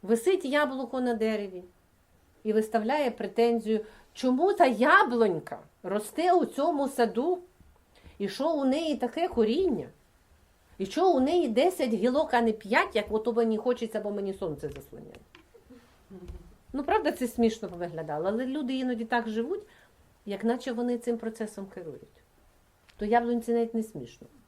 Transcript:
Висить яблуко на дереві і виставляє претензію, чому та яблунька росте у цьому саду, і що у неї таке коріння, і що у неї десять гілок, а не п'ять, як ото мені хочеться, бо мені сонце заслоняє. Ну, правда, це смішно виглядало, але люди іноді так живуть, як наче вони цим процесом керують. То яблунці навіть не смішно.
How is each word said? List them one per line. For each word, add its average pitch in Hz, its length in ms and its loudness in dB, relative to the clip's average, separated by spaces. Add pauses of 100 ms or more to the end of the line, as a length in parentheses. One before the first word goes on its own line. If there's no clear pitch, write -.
Висить 233 440 2
яблуко 262 560 0
на 247 120 0
дереві 208 500 -4 (800)
і 214 100 0
виставляє 226 580 0
претензію, 220 720 0 (280)
чому 262 400 2
та 403 120 6
яблунька 240 960 4 (240)
росте 214 500 0
у 330 120 4
цьому 285 420 0
саду, 254 520 0 (800)
і 202 120 -4
що 294 220 -2
у 277 140 0
неї 294 300 0
таке 320 320 -2
коріння, 240 600 0 (920)
і 196 80 -4
що 349 260 2
у 277 80 4
неї 311 280 2
десять 254 460 2
гілок, 254 400 0
а 240 80 4
не 226 100 2
п'ять, 226 440 0
як - 160 0
ото 220 220 -2
мені 226 240 2
хочеться, 226 420 -2
бо 202 120 -6
мені 196 220 -6
сонце 156 360 -6
заслоняє. - 500 -16 (1500)
Ну, 269 100 -4
правда, 339 280 2
це 247 160 -4
смішно 226 400 2
виглядало, 160 600 -4
але 226 180 0
люди 269 280 -2
іноді 247 320 -2
так 226 240 0
живуть, 247 340 -4 (640)
як 196 180 -8
наче 240 280 -2
вони 240 260 -2
цим 233 200 -4
процесом 220 480 -8
керують. - 580 -16 (720)
То 208 80 -6
яблунці 233 480 2
навіть 233 200 0
не 220 100 0
смішно. - 440 -12 (200)